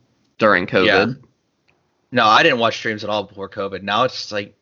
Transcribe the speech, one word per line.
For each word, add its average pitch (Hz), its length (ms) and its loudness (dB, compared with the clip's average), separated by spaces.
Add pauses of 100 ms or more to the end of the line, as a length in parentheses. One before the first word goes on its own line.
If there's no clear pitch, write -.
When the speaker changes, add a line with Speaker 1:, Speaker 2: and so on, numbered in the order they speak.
(380)
Speaker 1:
during 101 300 2
covid. 95 180 2
Speaker 2:
Yeah. 104 280 2 (1000)
No, 120 120 2
I 113 160 6
didn't 147 180 2
watch 113 180 0
streams 107 260 -6
at 104 60 -8
all 104 140 -2
before 95 260 -14
covid. 98 340 -8
Now 104 220 0
it's 127 100 -4
just, - 160 -12
like, 104 300 -8